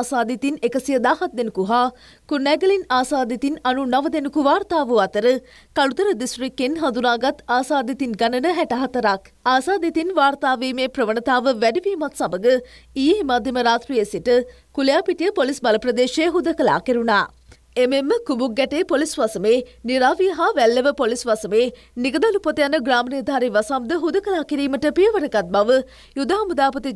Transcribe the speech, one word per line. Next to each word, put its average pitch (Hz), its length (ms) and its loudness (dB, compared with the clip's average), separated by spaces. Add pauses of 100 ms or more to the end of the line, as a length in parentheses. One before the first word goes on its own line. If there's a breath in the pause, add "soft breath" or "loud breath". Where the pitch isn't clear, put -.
ආසාදිතින් 254 560 -2 (120)
එකසිය 269 360 -2
දාහත් 302 340 0
දෙනෙකු 220 300 -4
හා 247 180 2 (420 loud breath)
කුරුණෑගලින් 320 540 0 (140)
ආසාදිතින් 254 580 -2 (160)
අනූ 269 220 -2
නව 277 240 0
දෙනෙකු 285 320 -2
වාර්තා 339 400 2
වූ 233 160 2
අතර, 208 220 -2 (500 loud breath)
කළුතර 330 340 0 (120)
දිස්ත්‍රික්කෙන් 262 600 -6
හඳුනාගත් 247 580 0 (160)
ආසාදිතින් 262 640 -2
ගණන 254 380 0
හැට 294 240 -2
හතරක්. 220 400 -2 (300)
ආසාදිතින් 330 680 0
වාර්තා 277 360 2 (100)
වීමේ 262 320 -2
ප්‍රවණතාව 240 520 0 (140)
වැඩිවීමත් 302 580 -2
සමග, 220 380 2 (460 loud breath)
ඊයේ 370 260 2
මධ්‍යම 240 380 0
රාත්‍රියේ 233 440 0
සිට 180 160 -4 (480 loud breath)
කුලයාපිටිය 320 640 0
පොලිස් 262 240 -2
බල 220 220 2
ප්‍රදේශයේ 254 500 0
හුදකලා 294 440 0 (100)
කෙරුණා. 226 360 2 (560 soft breath)
එමෙන්ම 277 280 0 (160)
කුඹුක් 254 320 -2
ගැටේ 285 320 0
පොලිස් 269 280 0
වසමේ, 220 460 2 (240 loud breath)
නිරාවිය 262 400 2 (100)
හා 359 200 2
වැල්ලව 247 300 4 (100)
පොලිස් 240 300 -2
වසමේ, 220 440 0 (320 loud breath)
නිගදළු 381 400 2
පොත 311 220 -2
යන 294 100 0 (120)
ග්‍රාම 247 240 2
නිලධාරී 262 440 -2
වසම්ද 277 460 0
හුදකලා 359 480 -2
කිරීමට 277 360 -2 (120)
පියවරගත් 302 560 2
බව 220 240 4 (400 loud breath)
යුද 277 180 0
හමුදාපති 269 600 -2